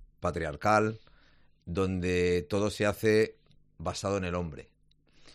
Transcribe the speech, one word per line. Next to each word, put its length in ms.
patriarcal, 800
donde 840
todo 180
se 160
hace 540
basado 400
en 60
el 100
hombre. 340